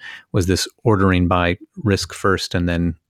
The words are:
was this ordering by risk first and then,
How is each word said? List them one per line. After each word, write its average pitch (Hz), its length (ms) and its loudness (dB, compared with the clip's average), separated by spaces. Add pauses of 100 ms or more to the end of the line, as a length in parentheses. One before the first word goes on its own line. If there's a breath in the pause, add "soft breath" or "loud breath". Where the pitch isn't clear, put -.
(320 loud breath)
was 90 140 0
this 90 200 0 (180)
ordering 92 440 4
by 87 300 0 (180)
risk - 380 -2
first - 400 -2
and 87 120 0
then, 85 280 -2 (160)